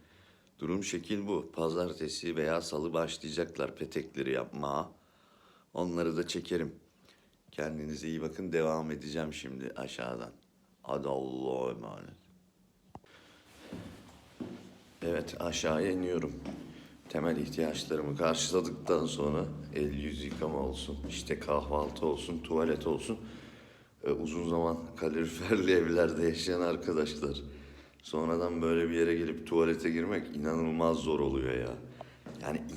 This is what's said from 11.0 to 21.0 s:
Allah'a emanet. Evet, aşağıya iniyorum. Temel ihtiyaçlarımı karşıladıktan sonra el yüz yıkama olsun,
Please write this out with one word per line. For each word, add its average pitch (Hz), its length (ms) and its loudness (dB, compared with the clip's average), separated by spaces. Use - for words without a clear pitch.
Allah'a 64 640 -2
emanet. 50 500 -12
Evet, 82 380 0
aşağıya 82 520 2
iniyorum. 90 420 0
Temel 78 260 2
ihtiyaçlarımı 73 800 0
karşıladıktan 82 880 2
sonra 76 400 0
el 73 180 0
yüz 71 300 -4
yıkama 76 360 -2
olsun, 67 380 -4